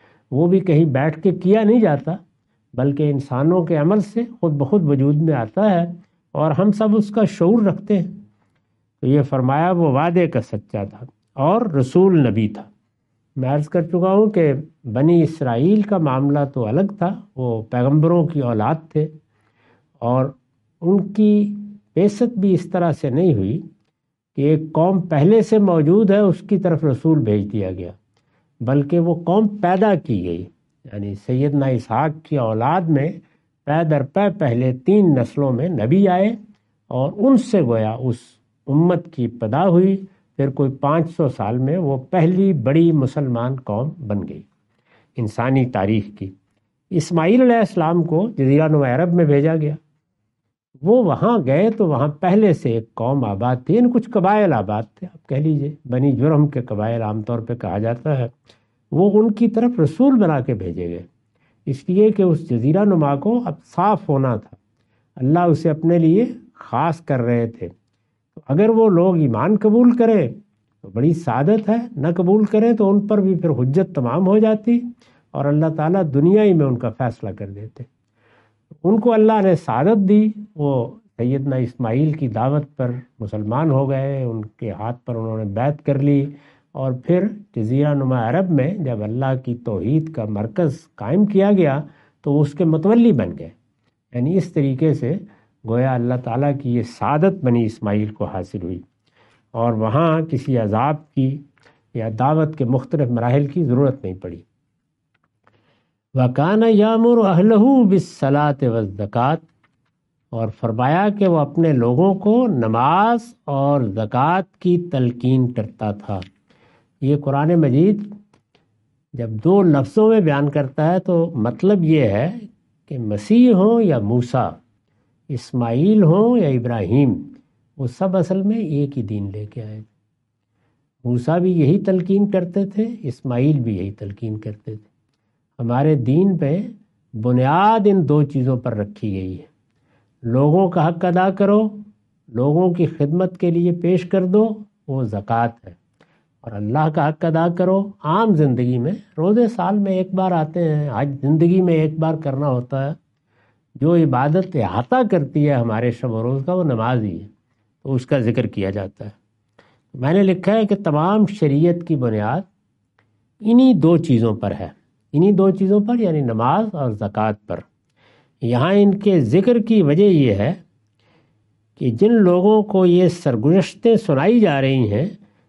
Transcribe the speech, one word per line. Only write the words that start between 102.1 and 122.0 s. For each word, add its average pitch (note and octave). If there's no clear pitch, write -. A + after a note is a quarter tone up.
دعوت D#3
کے C3+
مختلف C3
مراحل B2
کی E3
ضرورت B2+
نہیں F2+
پڑی۔ F2
وَكَانَ C#3+
يَأْمُرُ A3+
أَهْلَهُ G#3+
بِالصَّلَاةِ C#3+
وَالزَّكَاةِ، A2+
اور A2+
فرمایا B2
کہ G3
وہ E3+
اپنے D#3+
لوگوں B2+
کو G#3
نماز D#3+
اور C#3
زکوٰۃ C3
کی F3
تلقین B2+
کرتا G#2+
تھا۔ G2+
یہ C#3+
قرآن C#3+
مجید E3
جب A#2
دو F#3+
لفظوں E3+
میں A3
بیان D3
کرتا D3+
ہے F#3
تو F#3
مطلب F3
یہ D3+